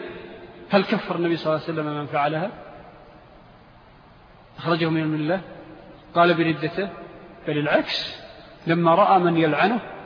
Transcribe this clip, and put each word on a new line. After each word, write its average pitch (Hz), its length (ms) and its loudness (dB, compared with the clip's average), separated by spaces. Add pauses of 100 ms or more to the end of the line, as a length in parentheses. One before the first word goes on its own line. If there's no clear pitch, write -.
(680)
هل 196 140 4
كفر 185 320 -4
النبي 170 220 0
صلى 156 160 -2
الله 151 140 -4
عليه 165 60 -6
وسلم 151 260 -6
من 147 60 -8
فعلها؟ 151 460 -2 (2000)
أخرجه 165 320 0
من 160 120 0
الملة؟ 156 400 -2 (720)
قال 170 180 6
بردته؟ 160 560 -2 (580)
بل 151 100 -2
العكس، - 640 0 (460)
لما 170 280 4
رأى 196 240 6
من 170 180 4
يلعنه 160 420 2 (260)